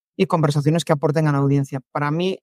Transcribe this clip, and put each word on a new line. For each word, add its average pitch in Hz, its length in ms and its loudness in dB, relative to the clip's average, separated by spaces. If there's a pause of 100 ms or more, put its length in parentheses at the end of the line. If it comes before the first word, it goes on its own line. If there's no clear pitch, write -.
(160)
y 190 100 0
conversaciones 151 580 0
que 170 100 0
aporten 151 340 0
a 151 40 2
la 143 80 0
audiencia. 139 420 0 (100)
Para 147 200 -2
mí 180 320 -2